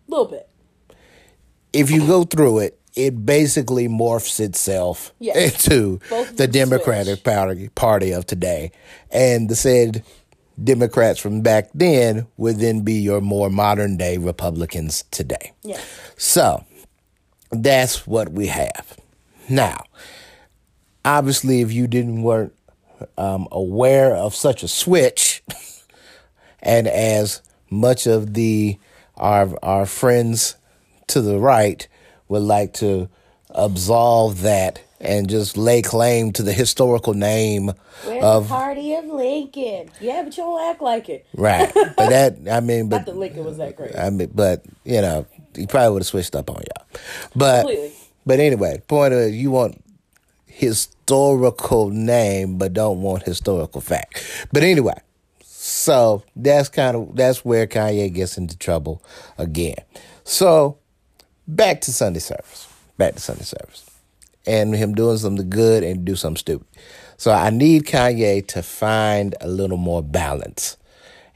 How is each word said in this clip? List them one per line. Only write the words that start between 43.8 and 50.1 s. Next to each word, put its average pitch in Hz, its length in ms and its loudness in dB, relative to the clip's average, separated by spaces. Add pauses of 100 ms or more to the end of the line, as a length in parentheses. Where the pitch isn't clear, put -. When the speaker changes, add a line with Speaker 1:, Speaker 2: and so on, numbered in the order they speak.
Speaker 2:
I 92 140 -4
mean, 92 220 -4
but, 98 300 0 (220)
you 120 160 0
know, 78 240 -2 (300)
he 95 120 -8
probably 120 260 4
would 98 100 -2
have - 40 -6
switched 90 280 -4
up 69 140 -6
on - 80 -10
y'all. - 280 -14 (500)
But, 127 260 4
Speaker 1:
Completely. 147 300 -4 (340)
Speaker 2:
but 131 140 4
anyway, 101 480 2
point 143 260 4
is, 113 220 2
you 131 160 -2
want 123 320 -2 (600)